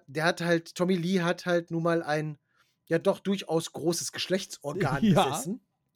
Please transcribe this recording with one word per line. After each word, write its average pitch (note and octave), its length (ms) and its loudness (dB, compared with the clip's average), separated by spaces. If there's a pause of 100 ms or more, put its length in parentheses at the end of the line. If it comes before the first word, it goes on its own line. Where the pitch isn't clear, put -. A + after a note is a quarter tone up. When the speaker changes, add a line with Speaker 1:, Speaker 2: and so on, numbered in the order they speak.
Speaker 1:
der D3+ 180 -4
hat F3 160 0
halt, E3+ 360 0
Tommy F3+ 200 2
Lee F3+ 240 0
hat F3 240 -2
halt F3 260 0
nun E3 120 -2
mal E3+ 200 2
ein, D3+ 360 -2 (480)
ja E3 120 2
doch F#3+ 220 0
durchaus F3 520 -2
großes E3 400 -2
Geschlechtsorgan D3+ 920 -4
Speaker 2:
<laughs> - 20 4
Ja. F3 240 6
Speaker 1:
besessen. F3+ 320 -4 (360)